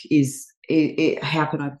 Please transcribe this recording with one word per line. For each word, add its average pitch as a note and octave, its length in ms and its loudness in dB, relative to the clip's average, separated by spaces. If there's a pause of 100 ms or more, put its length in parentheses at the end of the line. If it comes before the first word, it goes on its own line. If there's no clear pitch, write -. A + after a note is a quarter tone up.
(100)
is, C#3 340 2 (240)
it, D#3 300 2
it, - 240 0
how D3+ 220 0
can D3+ 180 -4
I C#3+ 80 -4 (100)